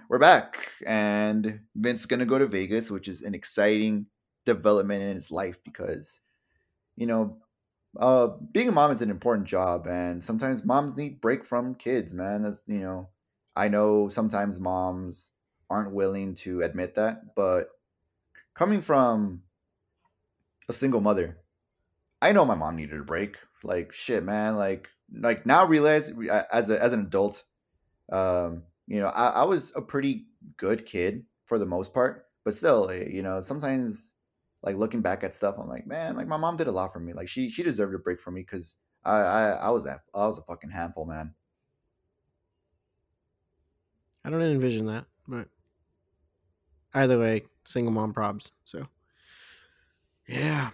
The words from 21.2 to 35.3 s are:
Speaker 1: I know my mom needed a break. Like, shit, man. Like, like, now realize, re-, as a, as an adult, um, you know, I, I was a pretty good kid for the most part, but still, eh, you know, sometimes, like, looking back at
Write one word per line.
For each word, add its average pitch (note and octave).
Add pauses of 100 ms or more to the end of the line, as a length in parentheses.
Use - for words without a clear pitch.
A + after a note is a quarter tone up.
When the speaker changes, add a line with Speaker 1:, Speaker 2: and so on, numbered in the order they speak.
Speaker 1:
I F3
know G3
my A2+
mom D#2+
needed D2+
a -
break. F2 (300)
Like, F2+
shit, G#2
man. G#2+
Like, G2 (240)
like, -
now D#3
realize, D3+
re-, A2+
as G#2+
a, G#2+
as B2
an A#2
adult, G2 (680)
um, F2+ (240)
you G#2
know, G2
I, A#2+
I B2
was F3+
a D3
pretty C3+ (320)
good A2
kid F#2+ (220)
for A#2
the G2+
most F#2
part, B2+ (180)
but G#2+
still, A#2
eh, F2+
you F#2+
know, F#2+
sometimes, C3 (480)
like, G2
looking A2
back F#2+
at F#2+